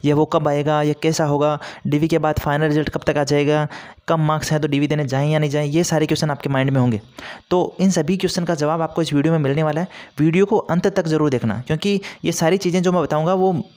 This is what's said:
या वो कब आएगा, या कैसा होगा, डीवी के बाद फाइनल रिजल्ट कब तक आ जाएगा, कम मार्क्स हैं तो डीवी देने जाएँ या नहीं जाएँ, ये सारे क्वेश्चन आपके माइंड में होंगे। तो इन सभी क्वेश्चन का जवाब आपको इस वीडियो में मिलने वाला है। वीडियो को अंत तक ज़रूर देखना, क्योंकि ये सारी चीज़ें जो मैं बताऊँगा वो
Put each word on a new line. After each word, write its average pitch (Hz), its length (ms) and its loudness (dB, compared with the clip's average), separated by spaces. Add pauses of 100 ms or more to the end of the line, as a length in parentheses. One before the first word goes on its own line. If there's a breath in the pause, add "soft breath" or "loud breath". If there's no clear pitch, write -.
या 147 100 4
वो 151 100 4
कब 151 220 0
आएगा, 147 340 0
या 151 120 0
कैसा 160 320 -2
होगा, 147 340 0 (280 loud breath)
डीवी 147 200 0
के 170 100 0
बाद 156 220 0
फाइनल 151 280 0
रिजल्ट 147 220 0
कब 160 180 -8
तक 151 100 0
आ 147 60 0
जाएगा, 147 440 2 (400 loud breath)
कम 165 120 0
मार्क्स 156 320 0
हैं 151 100 2
तो 156 60 -2
डीवी 143 200 0
देने 151 180 -2
जाएँ 135 260 0
या 156 80 2
नहीं 151 100 0
जाएँ, 147 200 -2
ये 160 140 0
सारे 156 220 2
क्वेश्चन 151 260 -2
आपके 139 180 -6
माइंड 135 200 0
में 135 120 2
होंगे। 117 200 0 (480 loud breath)
तो 180 300 0
इन 190 120 4
सभी 180 260 0
क्वेश्चन 175 260 -2
का 170 120 0
जवाब 151 260 0
आपको 160 200 -2
इस 151 120 -2
वीडियो 147 200 2
में 160 60 2
मिलने 143 240 0
वाला 151 180 0
है। 180 60 -4 (320 loud breath)
वीडियो 165 260 4
को 208 120 0
अंत 180 300 0
तक 180 200 0
ज़रूर 156 220 2
देखना, 117 380 -2
क्योंकि 190 340 0 (240 loud breath)
ये 170 60 0
सारी 165 260 2
चीज़ें 180 260 0
जो 180 80 2
मैं 175 120 2
बताऊँगा 156 300 0
वो 185 440 0